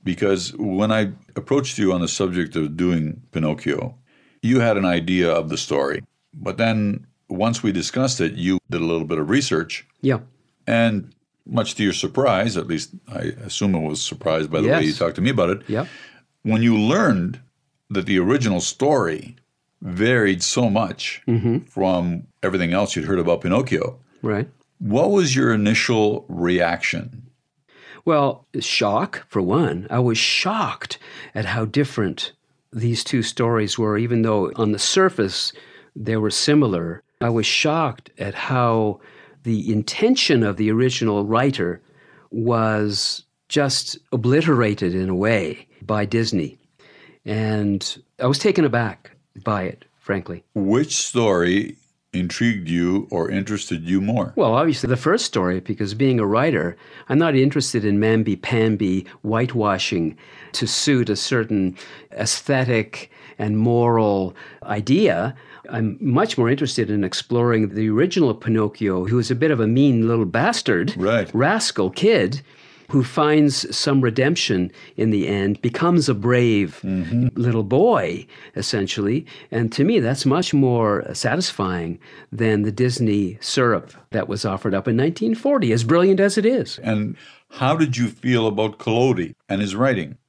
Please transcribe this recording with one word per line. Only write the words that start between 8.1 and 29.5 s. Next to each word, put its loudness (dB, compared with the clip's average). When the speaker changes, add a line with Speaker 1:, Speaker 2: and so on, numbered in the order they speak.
Speaker 1:
it, 0
you 0
did -2
a -2
little -2
bit -2
of -2
research. -2
Speaker 2:
Yeah. 0
Speaker 1:
And 0
much -2
to -2
your 2
surprise, 0
at -4
least -6
I -6
assume -2
it -2
was -4
surprised -2
by 0
the 2
way 2
you 0
Speaker 2:
Yes. -4
Speaker 1:
talked -2
to -6
me 2
about 0
it. -4
Speaker 2:
Yeah. -4
Speaker 1:
When 0
you 4
learned 2
that -2
the 2
original 2
story -2
varied 2
so 0
much -4
Speaker 2:
Mm-hmm. 2
Speaker 1:
from -2
everything 0
else 0
you'd -4
heard 0
about 0
Pinocchio, -2
Speaker 2:
Right. -2
Speaker 1:
what 2
was 2
your 2
initial 2
reaction? -2
Speaker 2:
Well, 0
shock, -2
for -2
one. 0